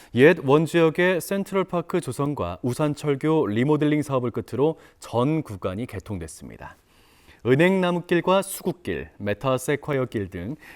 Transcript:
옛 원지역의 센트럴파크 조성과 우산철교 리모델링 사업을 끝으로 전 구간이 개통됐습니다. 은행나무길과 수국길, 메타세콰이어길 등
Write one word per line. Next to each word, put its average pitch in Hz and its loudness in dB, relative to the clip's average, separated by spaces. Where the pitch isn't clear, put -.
옛 151 8
원지역의 165 2
센트럴파크 190 -4
조성과 127 -4
우산철교 147 0
리모델링 147 2
사업을 123 -2
끝으로 127 -2
전 143 0
구간이 101 -8
개통됐습니다. 82 -12
은행나무길과 175 2
수국길, - -8
메타세콰이어길 127 -2
등 95 -8